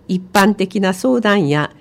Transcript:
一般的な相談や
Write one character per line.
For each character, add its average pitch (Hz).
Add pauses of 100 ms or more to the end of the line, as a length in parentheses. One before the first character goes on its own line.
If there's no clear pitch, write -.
一 185 (120)
般 202
的 190
な 190
相 247
談 202
や 147